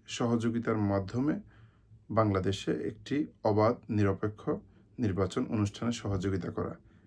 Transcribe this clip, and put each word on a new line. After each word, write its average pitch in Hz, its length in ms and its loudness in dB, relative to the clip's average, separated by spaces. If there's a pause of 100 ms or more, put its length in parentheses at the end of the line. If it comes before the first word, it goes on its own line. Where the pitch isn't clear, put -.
সহযোগিতার 117 720 0 (120)
মাধ্যমে 107 440 0 (760)
বাংলাদেশে 98 640 2 (180)
একটি - 260 -6 (280)
অবাধ, 107 320 4 (140)
নিরপেক্ষ 104 520 0 (560)
নির্বাচন 98 480 0
অনুষ্ঠানে 113 460 -2
সহযোগিতা 95 580 -2
করা। - 240 -6 (320)